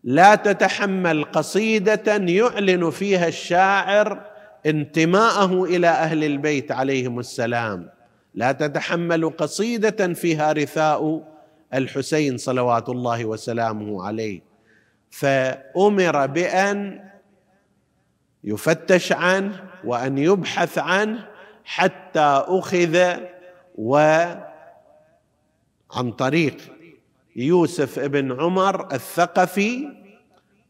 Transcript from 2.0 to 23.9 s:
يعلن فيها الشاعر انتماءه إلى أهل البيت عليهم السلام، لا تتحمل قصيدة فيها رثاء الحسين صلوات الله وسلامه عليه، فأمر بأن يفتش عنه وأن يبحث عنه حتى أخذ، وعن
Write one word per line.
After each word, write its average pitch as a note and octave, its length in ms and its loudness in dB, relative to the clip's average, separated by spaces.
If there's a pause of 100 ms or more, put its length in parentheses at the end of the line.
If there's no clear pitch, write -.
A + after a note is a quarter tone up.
يعلن F#3 760 0
فيها F#3 380 0
الشاعر G3 1040 0 (340)
انتماءه F#3 1000 2
إلى F3 240 2
أهل D#3+ 360 2
البيت C#3+ 480 -2
عليهم B2+ 480 -2
السلام، A2+ 720 -4 (440)
لا A#2 180 0
تتحمل D#3+ 800 -2
قصيدة G#3 840 -2
فيها D#3 400 0
رثاء D#3 800 -2 (420)
الحسين C3+ 640 -2
صلوات B2 520 0
الله A#2+ 360 -4
وسلامه A2 800 -4
عليه، G#2+ 360 -6 (680)
فأمر D3 1160 0
بأن F#3+ 760 -2 (1400)
يفتش E3 680 0
عنه F#3 520 0 (200)
وأن B2 340 -4
يبحث F3 600 0
عنه G3 500 -2 (360)
حتى D3+ 840 0
أخذ، F3 680 0 (580)
وعن D#3 680 2 (1800)